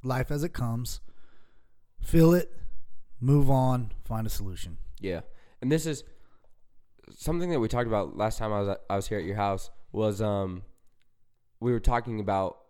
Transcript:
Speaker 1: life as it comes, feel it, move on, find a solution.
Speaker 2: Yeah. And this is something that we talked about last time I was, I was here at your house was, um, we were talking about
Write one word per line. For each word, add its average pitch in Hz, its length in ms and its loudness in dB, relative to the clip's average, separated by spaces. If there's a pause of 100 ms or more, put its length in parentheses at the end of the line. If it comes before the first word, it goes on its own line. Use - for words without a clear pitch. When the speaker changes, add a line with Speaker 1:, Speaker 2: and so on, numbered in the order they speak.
Speaker 1:
life 127 280 -2
as 143 120 0
it 135 100 -4
comes, 120 460 -2 (1000)
feel 165 320 6
it, - 180 2 (680)
move 135 300 6
on, 127 420 2 (120)
find 110 220 -4
a 107 40 -2
solution. 90 480 -4 (220)
Speaker 2:
Yeah. 92 220 -4 (400)
And 127 100 2
this 156 140 2
is 156 180 -6 (1120)
something 170 360 -2
that 156 80 4
we 110 80 2
talked 120 200 2
about 104 300 0
last 110 220 0
time 110 120 -2
I 104 100 0
was, 101 160 -2 (120)
I 98 60 0
was 98 120 -2
here 104 120 -2
at 80 60 -6
your 98 100 -4
house 101 340 -2 (220)
was, 107 300 0
um, 98 420 -2 (960)
we 120 120 2
were 120 80 2
talking 120 400 2
about 95 380 0 (120)